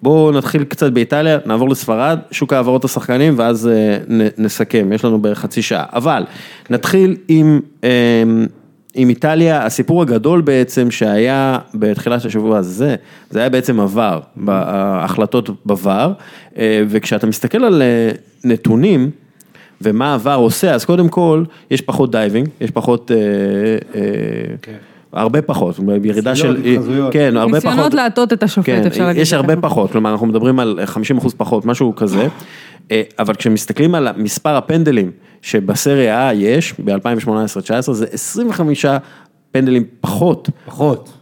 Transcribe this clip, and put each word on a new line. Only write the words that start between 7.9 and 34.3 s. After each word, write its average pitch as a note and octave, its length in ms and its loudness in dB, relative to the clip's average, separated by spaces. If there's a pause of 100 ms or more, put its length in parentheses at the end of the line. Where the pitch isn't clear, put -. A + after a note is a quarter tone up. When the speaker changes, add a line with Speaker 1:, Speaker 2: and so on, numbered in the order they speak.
Speaker 1:
עם B2+ 140 4
איטליה. D#3 580 2
הסיפור D#3+ 360 0
הגדול C#3 380 2
בעצם B2+ 500 2
שהיה B2 680 0 (160)
בתחילת A2 500 -2
השבוע A2 340 0
הזה, G2+ 360 -2 (360)
זה G2+ 100 -4
היה B2 80 0
בעצם B2+ 320 0
הוואר, G2+ 400 0 (160)
ב-, G#2 140 -4
ההחלטות G2 1000 -2 (160)
בוואר. G2+ 460 0 (460)
אה, A2 300 2
וכשאתה G#2+ 380 -2
מסתכל G#3+ 380 -2
על, F#3 180 4
אה, A#2 280 2 (340)
נתונים, B2+ 680 2 (760)
ומה A#2 300 0
הוואר C3 240 0
עושה, B2 360 2
אז A#2 100 -2
קודם F3 240 2
כל, D#3+ 360 2 (260)
יש C3+ 100 0
פחות C3 320 -2
דייבינג, A2 360 0 (120)
יש A2+ 100 -4
פחות... A#2+ 400 -2
אה, A#2 60 2 (840)
אה, - 0 - (600)
Speaker 2:
כן. A2 100 -20 (400)
Speaker 1:
הרבה G#3 300 0
פחות, F#2 360 -2 (260)
ירידה G#2+ 300 0
Speaker 2:
פסילות, C3+ 220 0
Speaker 1:
של, B2 160 0
Speaker 2:
התחזויות. B2+ 400 0
Speaker 1:
כן, C#3 240 2
הרבה A2+ 180 2
Speaker 3:
ניסיונות D#3 260 0
Speaker 1:
פחות. D4 140 2
Speaker 3:
להטות A#3+ 380 0
את A#3 100 0
השופט, G3+ 240 0
Speaker 1:
כן, G3+ 200 2
Speaker 3:
אפשר F3+ 200 0
להגיד E3+ 160 2
Speaker 1:
יש D#3+ 100 2
הרבה C#3+ 240 2
Speaker 3:
ככה. E3+ 60 -2
Speaker 1:
פחות, A#2+ 300 0
כלומר, G#2+ 200 0
אנחנו G#2+ 140 0
מדברים A2+ 340 2
על G#2+ 240 -2
חמישים G#2+ 340 -2
אחוז A#2 160 -2
פחות, G#2 320 -2
משהו A#2+ 280 0
כזה. G2+ 320 0 (640)
אה, A2 120 0 (160)
אבל G#2+ 160 -2
כשמסתכלים A2+ 600 0
על C#3+ 220 0
מספר A2 400 -2